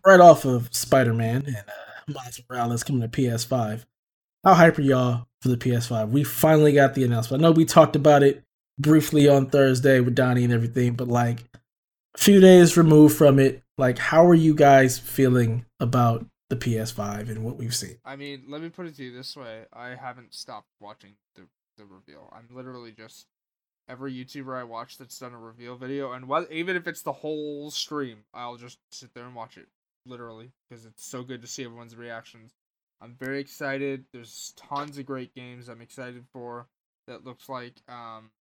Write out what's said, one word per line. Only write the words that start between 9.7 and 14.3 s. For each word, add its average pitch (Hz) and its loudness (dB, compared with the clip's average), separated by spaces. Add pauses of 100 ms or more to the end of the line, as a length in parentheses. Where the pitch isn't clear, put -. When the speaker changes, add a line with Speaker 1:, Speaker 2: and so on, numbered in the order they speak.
Speaker 1:
with 123 -2
Donnie 123 0
and 120 0
everything, 120 -2
but, 123 -8
like, 120 -4 (100)
a - -20
few 202 6
days 180 8
removed 151 6
from 143 4
it, 135 0 (160)
like, 123 -2
how 165 2
are 175 6